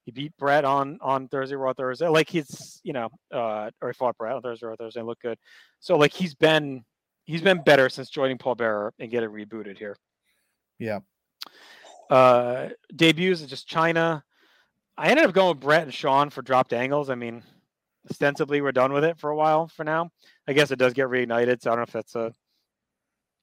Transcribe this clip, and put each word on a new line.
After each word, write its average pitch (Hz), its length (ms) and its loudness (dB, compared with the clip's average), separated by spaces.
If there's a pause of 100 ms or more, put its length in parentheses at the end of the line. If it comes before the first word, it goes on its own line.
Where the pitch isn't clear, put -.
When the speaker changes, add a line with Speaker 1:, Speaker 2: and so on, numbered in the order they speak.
Speaker 1:
He - 80 -18
beat 139 260 -12
Brett 143 260 2
on, 139 380 0
on 131 280 -2
Thursday, 135 260 -6
Raw 131 180 -2
Thursday. 131 340 -4
Like, 160 220 2
he's, - 540 -8
you 170 100 -8
know, 117 160 -6 (240)
uh, 110 380 -4 (100)
or 127 80 -8
he 123 40 -8
fought 123 240 -2
Brett 117 180 -6
on 120 80 -8
Thursday, 117 240 -10
Raw 113 80 -12
Thursday 113 240 -12
and 113 80 -8
looked 117 160 -12
good. 113 160 -8 (400)
So, 175 180 0
like, 147 160 4
he's 170 220 -8
been, 151 500 0 (400)
he's 165 160 -8
been 185 220 2
better 135 260 6
since 131 200 -14
joining 135 280 -2
Paul 123 180 -2
Bearer 110 440 -4
and 123 120 -12
getting 113 180 -2
rebooted 104 500 -14
here. 101 180 -14 (800)
Speaker 2:
Yeah. 107 220 -6 (1080)
Speaker 1:
Uh, 127 600 6 (260)
debuts 165 480 2
are 139 40 -18
just 127 220 -16
Chyna. 165 520 0 (760)
I 156 120 0
ended 294 160 6
up 190 80 2
going 190 160 4
with 151 100 -2
Brett 147 240 2
and 135 100 -12
Shawn 143 360 2
for 139 120 -14
dropped 127 300 2
angles. 135 380 -2
I 131 60 -2
mean, 117 280 -10 (680)
ostensibly, 143 520 -2
we're 139 100 -2
done 131 220 2
with 143 100 0
it 165 140 -2
for 147 140 -6
a 151 40 -4
while 156 320 0
for 160 160 -14
now. 160 280 -4 (360)
I 143 60 -2
guess 139 180 2
it 131 80 -4
does 123 140 2
get 131 140 -2
reignited, 120 540 0
so 120 100 -2
I 117 40 0
don't 117 40 0
know 117 40 -2
if 113 80 -12
that's - 240 -10
a, 113 160 -6 (1120)